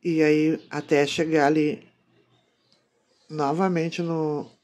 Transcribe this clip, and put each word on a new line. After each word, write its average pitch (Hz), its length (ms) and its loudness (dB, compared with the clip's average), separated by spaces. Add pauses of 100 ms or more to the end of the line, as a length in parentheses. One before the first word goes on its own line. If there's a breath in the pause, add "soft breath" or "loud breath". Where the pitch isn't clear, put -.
(100)
E 156 120 2
aí, 156 480 2
até 147 360 2
chegar 156 400 0
ali 151 400 0 (1400)
novamente 165 720 -2
no 156 480 -4 (160)